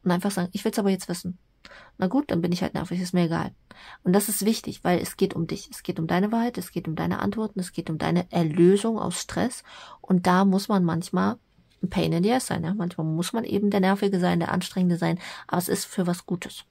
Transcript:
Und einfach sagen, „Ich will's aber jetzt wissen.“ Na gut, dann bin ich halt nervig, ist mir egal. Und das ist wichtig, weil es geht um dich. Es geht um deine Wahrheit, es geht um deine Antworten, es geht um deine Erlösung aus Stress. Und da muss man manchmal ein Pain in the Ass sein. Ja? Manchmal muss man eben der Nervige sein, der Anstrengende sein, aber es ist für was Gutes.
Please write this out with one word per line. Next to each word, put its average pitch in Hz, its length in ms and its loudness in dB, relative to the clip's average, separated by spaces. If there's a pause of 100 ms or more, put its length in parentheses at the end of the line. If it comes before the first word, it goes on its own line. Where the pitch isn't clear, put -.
Und 180 80 2
einfach 180 200 2
sagen, 175 220 -2
„Ich - 120 -8
will's 220 140 0
aber 202 120 2
jetzt 185 180 -2
wissen.“ 180 300 -8 (600)
Na 190 80 0
gut, 269 240 0
dann 170 100 2
bin 175 120 0
ich 175 100 -2
halt - 120 -2
nervig, 175 260 -4
ist 180 120 -6
mir 175 140 4
egal. 165 260 -2 (520)
Und 180 100 4
das 208 160 4
ist 196 160 -2
wichtig, - 380 -2
weil 180 160 2
es - 180 -8
geht 190 160 2
um 160 120 -2
dich. - 240 -8
Es - 120 -16
geht 175 180 -6
um 160 60 -2
deine 185 260 0
Wahrheit, 233 240 0
es 175 160 -10
geht 175 160 -6
um 160 80 -4
deine 170 240 -2
Antworten, 208 400 -2
es 180 120 -8
geht - 180 -6
um 156 80 -4
deine 170 340 0
Erlösung 180 680 4
aus - 220 -4
Stress. - 420 -4 (380)
Und 180 260 2
da 185 200 6
muss 196 220 2
man 196 160 2
manchmal 180 520 0 (460)
ein 180 80 -4
Pain 160 220 0
in 170 100 2
the 214 100 4
Ass 254 140 0
sein. 165 180 -2
Ja? 170 100 -2
Manchmal 175 320 -4
muss 160 260 -2
man 175 120 -2
eben 202 260 2
der 202 100 2
Nervige 196 400 2
sein, 175 200 2
der - 120 0
Anstrengende 180 440 2
sein, 165 220 0 (280)
aber 170 120 0
es 175 100 -2
ist - 160 0
für 180 220 -2
was 175 200 -2
Gutes. - 440 -6